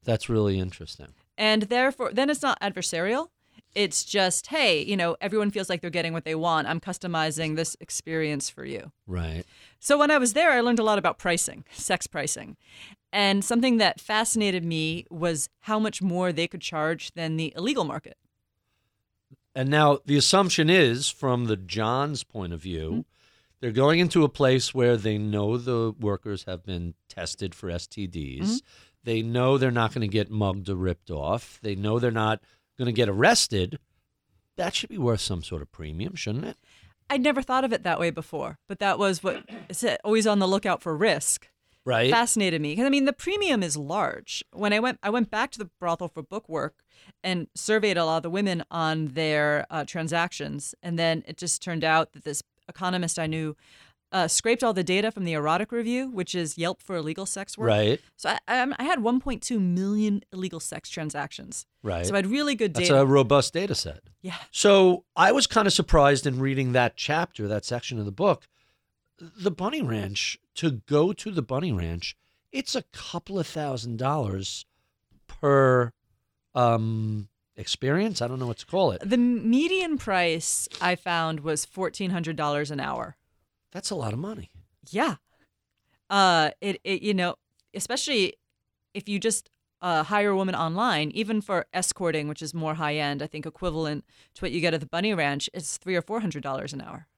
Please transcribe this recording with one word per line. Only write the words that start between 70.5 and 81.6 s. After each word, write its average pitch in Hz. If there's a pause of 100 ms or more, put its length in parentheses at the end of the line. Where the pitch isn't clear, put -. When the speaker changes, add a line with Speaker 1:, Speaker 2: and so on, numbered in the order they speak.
Speaker 1:
to 165
go 147
to -
the 160
Bunny 135
Ranch, 85 (360)
it's 269
a 254
couple -
of 165
thousand 123
dollars 117 (640)
per, 131 (640)
um, 110 (260)
experience. 156
I 120
don't 131
know 131
what 117
to -
call 175
it. -
Speaker 2:
The 226
median 269
price 175 (120)
I 180
found 165
was 151